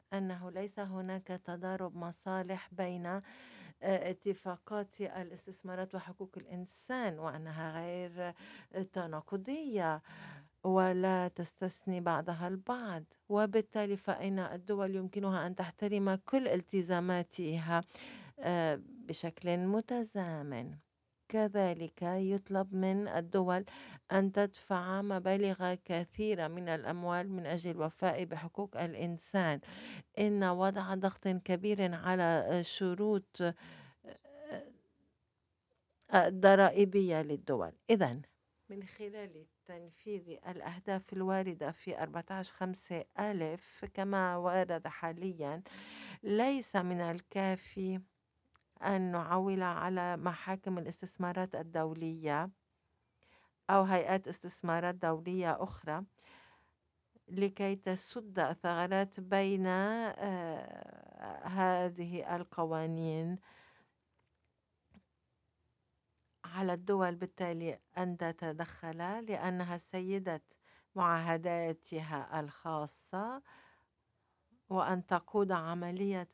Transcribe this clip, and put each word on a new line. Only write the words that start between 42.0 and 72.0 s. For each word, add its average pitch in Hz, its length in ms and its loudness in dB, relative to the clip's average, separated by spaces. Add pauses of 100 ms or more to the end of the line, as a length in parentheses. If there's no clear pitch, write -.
أربعتاش 170 500 -6
خمسة 185 520 -6 (140)
ألف، 185 640 -4 (100)
كما 190 420 2
ورد 175 500 2
حاليا، 165 760 -4 (600)
ليس 233 540 2
من 180 240 2
الكافي 185 1000 -2 (840)
أن 185 300 2
نعول 185 500 2
على 175 540 0
محاكم 180 640 -2
الاستثمارات 180 760 -4
الدولية 160 960 -2 (1200)
أو 196 120 10
هيئات 190 460 4
استثمارات 175 640 -2
دولية 175 680 0
أخرى 170 420 -6 (1200)
لكي 196 480 0
تسد 196 640 -4
الثغرات 180 840 0
بين، 196 460 2
آه، 185 1800 -4
هذه 180 920 2
القوانين. 165 1000 -2 (3000)
على 180 280 0
الدول 180 420 2
بالتالي 170 640 -4 (200)
أن 180 180 0
تتدخل 170 1080 -4
لأنها 180 520 -2
سيدة 185 640 -4 (520)
معاهداتها 165 1500 0